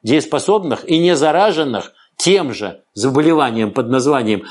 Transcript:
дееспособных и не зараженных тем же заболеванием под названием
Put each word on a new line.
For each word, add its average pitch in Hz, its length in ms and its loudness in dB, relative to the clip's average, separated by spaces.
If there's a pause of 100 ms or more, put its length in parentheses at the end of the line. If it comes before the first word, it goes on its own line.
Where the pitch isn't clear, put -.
дееспособных 151 840 -2
и 165 100 2
не 170 160 2
зараженных 156 800 0 (240)
тем 175 360 2
же 95 300 -10 (100)
заболеванием 131 800 0
под 120 160 -2
названием 123 640 0